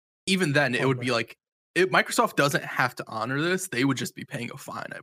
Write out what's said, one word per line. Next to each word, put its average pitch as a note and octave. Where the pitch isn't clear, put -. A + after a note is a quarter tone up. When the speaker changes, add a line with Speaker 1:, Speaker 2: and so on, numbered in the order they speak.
Speaker 1:
even F#3
then, C#3
it C3
would C3
be B2
Speaker 2:
Probably. A#2
Speaker 1:
like, -
it, F#3
Microsoft G#3+
doesn't C#3+
have C3+
to -
honor C3
this. F3+
They B2
would C3+
just -
be -
paying -
a D3
fine, A#2+
I -